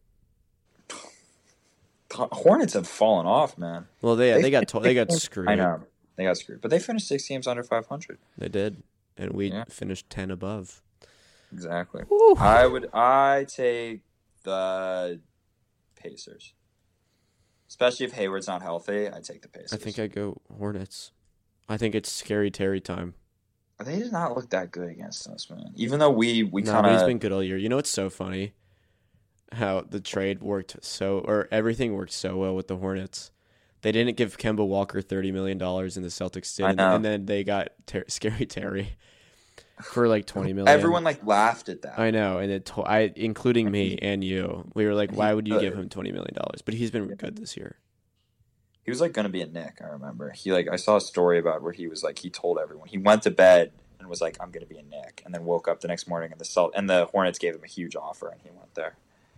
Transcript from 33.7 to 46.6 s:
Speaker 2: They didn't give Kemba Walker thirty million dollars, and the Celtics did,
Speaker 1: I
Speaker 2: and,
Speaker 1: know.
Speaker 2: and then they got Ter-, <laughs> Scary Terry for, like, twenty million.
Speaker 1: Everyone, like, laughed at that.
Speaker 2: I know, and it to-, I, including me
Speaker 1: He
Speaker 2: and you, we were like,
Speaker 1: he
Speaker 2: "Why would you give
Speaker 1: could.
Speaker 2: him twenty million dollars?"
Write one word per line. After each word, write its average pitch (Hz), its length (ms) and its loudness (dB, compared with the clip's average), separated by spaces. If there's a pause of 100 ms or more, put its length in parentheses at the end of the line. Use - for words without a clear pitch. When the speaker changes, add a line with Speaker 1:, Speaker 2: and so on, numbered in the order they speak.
Speaker 2:
They 110 100 0
didn't 117 240 2
give 113 200 -2
Kemba 107 300 0
Walker 98 340 0
thirty 95 300 -4
million 95 280 -4
dollars, 92 380 -4
and 92 80 -8
the 87 60 -8
Celtics - 460 -8
did, 98 100 -2
Speaker 1:
I - 40 4
Speaker 2:
and, 95 80 0
Speaker 1:
know. 95 180 6
Speaker 2:
and 110 80 0
then 104 220 -2
they 101 180 -2
got 98 240 -2 (180)
Ter-, - 180 -6
<laughs> - 40 -16
Scary 110 380 -4
Terry 98 500 -8 (840)
for, 120 280 2
like, 107 180 2
twenty 95 260 -4
million. 98 160 4
Speaker 1:
Everyone, 165 360 6
like, 147 200 -2
laughed 107 440 4
at 90 140 -12
that. - 160 -10
Speaker 2:
I 113 120 2
know, 101 280 0
and 98 120 -2
it 98 160 -4
to-, - 160 -6
I, 107 320 2
including 113 560 0
me 98 200 0
Speaker 1:
He 95 120 -6
Speaker 2:
and 98 220 -2
you, 92 500 -4
we 107 120 2
were 104 80 2
like, 104 180 0
Speaker 1:
he 104 40 -6
Speaker 2:
"Why 104 160 2
would 107 140 0
you 107 140 2
give 95 140 -2
Speaker 1:
could. 98 100 -6
Speaker 2:
him - 40 -10
twenty 95 220 -8
million 50 240 -10
dollars?" - 280 -8